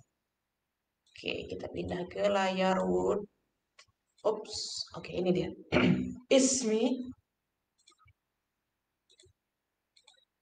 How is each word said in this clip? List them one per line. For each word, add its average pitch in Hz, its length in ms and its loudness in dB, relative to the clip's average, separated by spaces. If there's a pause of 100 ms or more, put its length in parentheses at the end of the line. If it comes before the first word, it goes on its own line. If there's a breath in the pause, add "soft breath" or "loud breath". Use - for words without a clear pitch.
(1080)
Oke, - 240 -10 (160)
kita - 260 -10
pindah 180 260 -6 (100)
ke 190 120 -6 (120)
layar 190 500 2
Word. 185 380 0 (1040)
Ups. - 580 -6 (120)
Oke, - 180 -12
ini 180 160 0
dia. - 180 2 (220)
<clears throat> - 580 2 (100)
Ismi. 247 680 2 (3250)